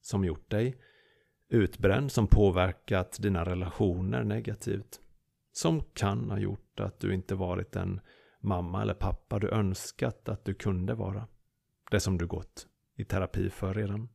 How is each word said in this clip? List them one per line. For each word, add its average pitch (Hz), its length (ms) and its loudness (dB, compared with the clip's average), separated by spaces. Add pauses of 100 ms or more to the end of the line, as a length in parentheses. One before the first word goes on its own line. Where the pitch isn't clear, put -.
Som 98 240 0
gjort 80 260 -4
dig 117 260 0 (720)
utbränd, 110 640 4
som 107 140 4
påverkat 92 960 4
dina 95 240 2
relationer 90 800 0
negativt. 107 760 -6 (520)
Som 165 300 0
kan 104 480 -2
ha 101 80 -2
gjort 101 420 -6
att 98 200 -6
du 98 140 0
inte 95 200 -2
varit 92 380 -4
den 95 280 -4 (400)
mamma 90 420 -2
eller 104 120 0
pappa - 440 -4
du 101 120 0
önskat - 800 -2
att 110 160 -6
du 98 100 -2
kunde 95 400 -2
vara. 101 340 -6 (600)
Det 104 100 4
som 95 180 0
du 85 80 0
gått - 400 -10 (300)
i 104 80 -6
terapi 95 460 -2
för 95 240 -4
redan. 104 400 -4